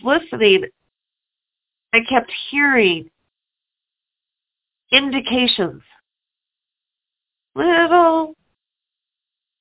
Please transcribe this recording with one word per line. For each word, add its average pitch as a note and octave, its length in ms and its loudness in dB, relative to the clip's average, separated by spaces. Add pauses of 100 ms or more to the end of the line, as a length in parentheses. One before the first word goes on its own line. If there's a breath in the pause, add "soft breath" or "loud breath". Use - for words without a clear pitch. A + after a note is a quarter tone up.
listening, A#3 640 0 (1300)
I A3+ 140 2
kept C4 220 -2 (220)
hearing A#3+ 580 0 (1800)
indications, B3+ 920 -2 (1700)
little E4 800 2 (1300)